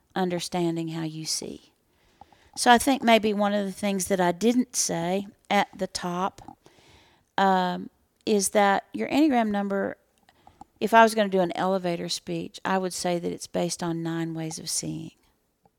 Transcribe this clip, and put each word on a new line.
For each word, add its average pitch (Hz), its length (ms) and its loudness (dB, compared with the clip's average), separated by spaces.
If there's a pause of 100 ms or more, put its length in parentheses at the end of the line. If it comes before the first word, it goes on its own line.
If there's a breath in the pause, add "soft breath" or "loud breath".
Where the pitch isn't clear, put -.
(160)
understanding 170 760 -2
how 165 140 -6
you 160 220 -8
see. - 460 -8 (840 soft breath)
So - 140 4
I 240 60 10
think 262 240 2
maybe 220 320 4
one 202 200 0
of 202 120 -2
the 190 60 -6
things 196 360 -2
that 196 120 0
I 175 120 4
didn't 226 440 0
say 180 520 -2 (220)
at 202 180 2 (100)
the 190 100 -4
top, 180 540 -6 (960 soft breath)
um, 185 520 2 (360)
is 208 240 2
that 202 440 4
your 214 140 -6
Enneagram 254 420 2
number, 202 480 -4 (840 loud breath)
if 208 140 0
I 226 100 10
was 220 120 4
gonna 208 140 0
do 190 100 2
an 175 160 0
elevator 180 540 -2
speech, 175 560 -8
I 190 120 0
would 185 160 -4
say 175 260 -2
that 175 120 -4
it's - 160 -12
based 175 340 -4
on 165 220 -4
nine 165 300 -4
ways 160 260 -8
of 165 100 -10
seeing. 160 420 -6 (680)